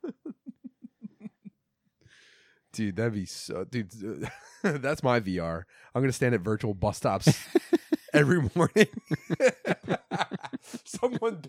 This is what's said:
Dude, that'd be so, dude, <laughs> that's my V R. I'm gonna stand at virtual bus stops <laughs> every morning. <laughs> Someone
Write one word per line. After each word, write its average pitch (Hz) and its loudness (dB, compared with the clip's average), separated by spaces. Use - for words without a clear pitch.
Dude, 101 -2
that'd 113 0
be 98 -4
so, - -10
dude, 110 -6
<laughs> - -12
that's 147 -2
my 123 4
V 92 -2
R. 82 -4
I'm 123 0
gonna 135 2
stand 123 2
at 95 0
virtual 107 -2
bus 101 -2
stops 98 0
<laughs> - -4
every 147 6
morning. 180 6
<laughs> - -8
Someone 226 -2